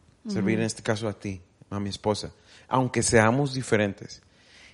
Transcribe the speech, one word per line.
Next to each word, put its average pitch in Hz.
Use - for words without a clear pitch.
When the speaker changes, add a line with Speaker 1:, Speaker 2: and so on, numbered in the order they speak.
Speaker 1:
Servir 190
Speaker 2:
Ujú. 90
Speaker 1:
en 113
este -
caso 110
a 104
ti, 95
a 101
mi 101
esposa, -
aunque 123
seamos 120
diferentes. 107